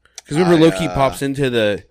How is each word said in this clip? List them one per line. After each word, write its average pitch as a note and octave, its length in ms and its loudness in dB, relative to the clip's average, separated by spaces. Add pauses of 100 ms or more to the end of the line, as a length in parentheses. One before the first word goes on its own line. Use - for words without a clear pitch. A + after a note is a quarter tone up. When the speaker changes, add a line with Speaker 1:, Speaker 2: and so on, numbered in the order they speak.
(260)
Speaker 1:
'Cause D3 120 -6
remember E3+ 260 4
Speaker 2:
I, E3 60 6
Speaker 1:
Loki E3 160 -2
Speaker 2:
uh, F2+ 80 -4
Speaker 1:
pops C3+ 300 -2
into C#3 260 -4
the G#2 420 -2